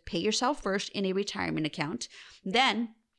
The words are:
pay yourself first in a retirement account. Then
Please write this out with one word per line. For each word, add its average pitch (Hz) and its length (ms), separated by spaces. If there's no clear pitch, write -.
pay - 120
yourself 220 440
first 196 280
in 196 160
a 185 80
retirement 175 520
account. 156 400
Then 226 460